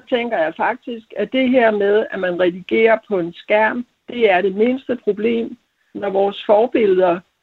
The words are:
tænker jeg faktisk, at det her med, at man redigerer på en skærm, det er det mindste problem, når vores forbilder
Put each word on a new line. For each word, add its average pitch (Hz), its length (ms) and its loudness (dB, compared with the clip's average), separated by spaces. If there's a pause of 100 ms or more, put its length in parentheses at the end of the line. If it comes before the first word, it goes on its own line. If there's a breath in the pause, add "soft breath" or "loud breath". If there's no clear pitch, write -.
tænker 233 300 -2
jeg 160 180 -2
faktisk, 233 600 -6
at 208 160 -6
det 262 180 0
her 240 200 4
med, 208 400 2
at 196 100 -8
man 180 200 -2
redigerer 214 580 2 (100)
på 202 100 -2
en 170 140 -4
skærm, 220 540 -2 (220)
det 233 220 0
er 180 100 2
det 190 140 -2
mindste 247 420 0
problem, 226 600 -4 (380)
når 202 160 -6
vores 196 360 -2
forbilder 196 720 2 (220)